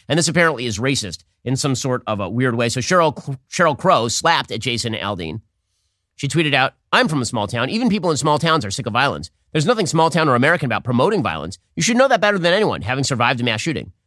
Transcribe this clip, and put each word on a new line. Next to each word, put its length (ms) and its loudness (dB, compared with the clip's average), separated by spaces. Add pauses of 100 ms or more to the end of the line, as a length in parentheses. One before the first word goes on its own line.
And 100 0
this 100 0
apparently 380 0
is 120 -4
racist 460 -4 (200)
in 120 -2
some 180 -2
sort 320 -4
of 140 -2
a 80 -4
weird 260 0
way. 160 0
So 100 -4
Sheryl, 580 0 (120)
Sheryl 280 0
Crow 300 2
slapped 420 0
at 100 -6
Jason 340 -4
Aldean. 480 -6 (760)
She 120 -6
tweeted 260 0
out, 200 2 (180)
"I'm 160 4
from 120 0
a 60 -2
small 200 -2
town. 220 -2
Even 200 0
people 220 0
in 60 0
small 220 2
towns 260 2
are 60 -8
sick 160 -8
of 60 -4
violence. 380 -2 (220)
There's 140 0
nothing 200 2
small 240 2
town 180 2
or 80 4
American 300 2
about 180 -4
promoting 380 2
violence. 360 -6 (180)
You 60 -2
should 140 0
know 120 6
that 120 4
better 180 2
than 160 2
anyone, 280 0
having 220 -2
survived 360 0
a 40 -2
mass 160 0
shooting. 320 -6 (140)